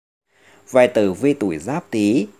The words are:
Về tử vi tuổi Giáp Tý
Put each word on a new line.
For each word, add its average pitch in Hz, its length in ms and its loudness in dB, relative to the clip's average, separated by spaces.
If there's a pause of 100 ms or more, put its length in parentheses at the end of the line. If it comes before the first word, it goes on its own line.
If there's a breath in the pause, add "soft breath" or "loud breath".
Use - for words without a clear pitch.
(720 soft breath)
Về 123 160 6
tử 104 260 0
vi 131 220 -2
tuổi 90 240 -4
Giáp 123 320 -10
Tý 117 360 0 (140)